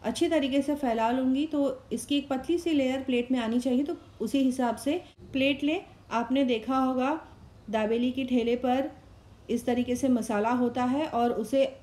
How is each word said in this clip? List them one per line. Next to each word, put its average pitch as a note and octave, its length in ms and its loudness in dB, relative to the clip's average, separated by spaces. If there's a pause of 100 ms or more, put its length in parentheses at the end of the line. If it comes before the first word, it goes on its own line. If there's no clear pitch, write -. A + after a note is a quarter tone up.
अच्छी B3 260 -2
तरीके C#4+ 340 2
से D4 120 0
फैला A3+ 360 0
लूँगी, C4 360 0
तो C#4+ 360 -2 (100)
इसकी C#4+ 260 -2
एक C#4+ 100 -4
पतली C#4 300 -2
सी E4+ 140 -2
layer C4+ 300 2
प्लेट B3 300 -2
में B3+ 60 2
आनी A#3 220 0
चाहिए। B3+ 240 2
तो E4 120 -4 (240)
उसी A3+ 200 0
हिसाब B3 380 2
से D#4+ 220 -2 (320)
प्लेट C#4 320 0
लें। D#4+ 160 0 (320)
आपने B3 320 0
देखा B3 340 0
होगा C4 400 0 (520)
दाबेली A3+ 420 0
की C4 120 -4
ठेले A#3+ 320 2
पर B3+ 340 0 (600)
इस A#3 160 -2
तरीके B3 300 0
से C4+ 120 0
मसाला A3+ 440 2
होता B3 320 0
है C#4+ 240 0
और A#3+ 240 0
उसे C4+ 320 2 (180)